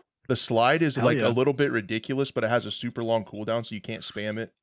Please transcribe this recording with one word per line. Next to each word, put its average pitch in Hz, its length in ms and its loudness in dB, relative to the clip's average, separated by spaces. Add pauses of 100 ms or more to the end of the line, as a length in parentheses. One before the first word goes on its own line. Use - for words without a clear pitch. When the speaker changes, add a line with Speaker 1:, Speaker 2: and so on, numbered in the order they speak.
(280)
Speaker 1:
The 123 80 0
slide 127 460 4
is, 143 140 2
Speaker 2:
Hell 123 60 -2
Speaker 1:
like, 120 160 4
Speaker 2:
yeah. 117 40 0
Speaker 1:
a 120 80 4
little 131 240 4
bit 139 180 2
ridiculous, 113 580 -2
but 117 140 -2
it 110 40 2
has 117 180 0
a 104 40 -6
super 120 320 -8
long 113 220 0
cooldown, 110 420 -4
so - 80 -12
you 101 60 -8
can't - 220 -10
spam 107 360 -6
it. 113 140 -8 (100)